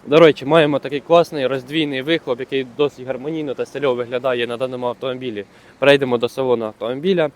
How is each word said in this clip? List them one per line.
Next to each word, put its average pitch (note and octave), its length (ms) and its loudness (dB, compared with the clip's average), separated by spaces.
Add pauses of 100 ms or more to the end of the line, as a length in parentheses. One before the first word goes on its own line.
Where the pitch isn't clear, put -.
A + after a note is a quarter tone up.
До D3 140 4
речі, D3+ 260 6
маємо D3 340 4
такий C#3 200 -6
класний D#3+ 480 2
роздвійний C3+ 540 -2
вихлоп, C#3+ 380 -2
який C3 280 -4 (100)
досить C3 300 -2
гармонійно C#3 460 -6
та A#2+ 120 -4
стильово C3+ 300 -2
виглядає B2 520 -4
на A#2+ 100 -6
даному B2 300 -6
автомобілі. B2 580 -8 (340)
Перейдемо C3+ 380 4
до A#2 120 -2
салону B2 360 -2
автомобіля. C#3+ 720 -2